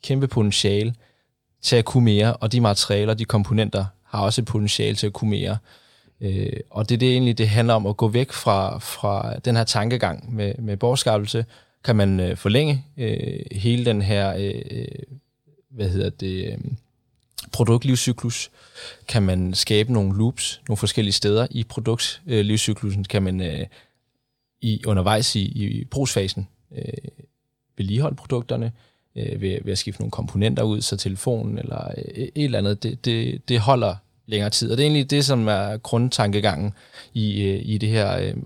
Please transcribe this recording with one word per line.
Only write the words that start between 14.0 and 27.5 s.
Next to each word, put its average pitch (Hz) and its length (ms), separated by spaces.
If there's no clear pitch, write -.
her, 98 360
øh, 101 460
hvad 107 180
hedder 98 220
det, 95 360
øh, - 120
produktlivscyklus? 120 1000
Kan 107 140
man 92 320
skabe 110 380
nogle 98 260
loops - 500
nogle 107 80
forskellige 101 360
steder 107 380
i 117 140
produktlivscyklusen? 107 1400
Kan 98 180
man, 92 180
øh, 85 260
i, 110 260
undervejs 107 500
i, 104 60
i 107 420
brugsfasen, 104 640
øh, - 80